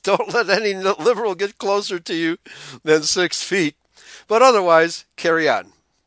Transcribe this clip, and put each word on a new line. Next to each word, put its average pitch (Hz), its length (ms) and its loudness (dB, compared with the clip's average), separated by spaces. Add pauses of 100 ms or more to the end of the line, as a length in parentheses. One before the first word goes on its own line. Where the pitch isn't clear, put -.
Don't 202 300 0
let 214 160 0
any 202 240 0
liberal 196 640 -2
get 196 220 -8
closer 202 420 -4
to - 140 -10
you 165 240 -2 (460)
than 156 200 2
six 175 380 -2
feet. 170 360 -2 (500)
But 220 140 2
otherwise, 175 640 4 (100)
carry 160 320 0
on. 101 200 0 (400)